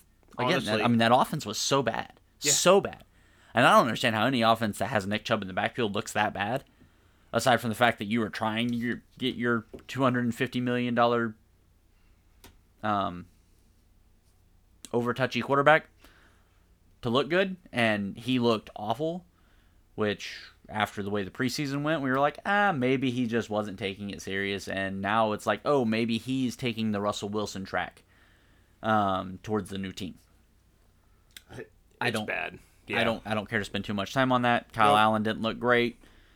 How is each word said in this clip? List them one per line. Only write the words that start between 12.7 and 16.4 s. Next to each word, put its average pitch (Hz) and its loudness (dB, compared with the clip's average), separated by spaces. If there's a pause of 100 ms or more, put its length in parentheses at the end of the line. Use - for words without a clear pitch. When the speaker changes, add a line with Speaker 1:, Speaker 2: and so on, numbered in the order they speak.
Speaker 1:
um, 95 -4 (1700)
overtouchy 120 -2
quarterback 143 4 (1120)